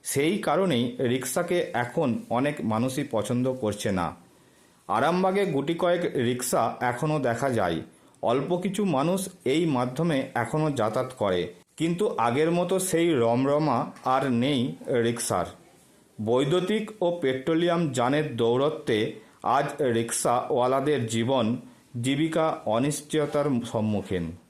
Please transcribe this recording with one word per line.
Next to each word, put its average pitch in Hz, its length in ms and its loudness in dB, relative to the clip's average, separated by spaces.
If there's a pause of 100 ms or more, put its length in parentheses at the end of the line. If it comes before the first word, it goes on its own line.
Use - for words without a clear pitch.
সেই 156 340 0
কারণেই 151 600 0
রিক্সাকে 156 720 -2
এখন 120 460 0 (100)
অনেক 135 320 0
মানুষই 127 500 -2
পছন্দ 123 420 -2
করছে 110 380 -2
না। 87 240 -2 (720)
আরামবাগে 180 580 2
গুটি 156 340 -2
কয়েক 175 360 0
রিক্সা 120 640 0
এখনও 147 380 0
দেখা 120 300 0
যায়। 90 320 0 (400)
অল্প 143 360 0
কিছু 202 280 -2
মানুষ 175 440 0 (160)
এই 151 200 2
মাধ্যমে 135 680 0
এখনও 151 360 0
যাতায়াত 120 460 -2
করে, 90 360 0 (240)
কিন্তু 170 400 0
আগের 123 340 2
মতো 175 280 0
সেই 170 340 2
রমরমা 135 760 2 (140)
আর 135 260 2
নেই 127 440 0 (120)
রিক্সার। 117 580 0 (800)
বৈদ্যুতিক 180 680 2 (100)
ও 175 200 0
পেট্রোলিয়াম 165 680 0
যানের 127 460 0
দৌরত্বে 123 840 0 (240)
আজ 143 380 0
রিক্সাওয়ালাদের 127 1300 0
জীবন 113 500 0 (440)
জীবিকা 160 640 0
অনিশ্চয়তার 147 800 0 (260)
সম্মুখীন। 101 600 -2 (180)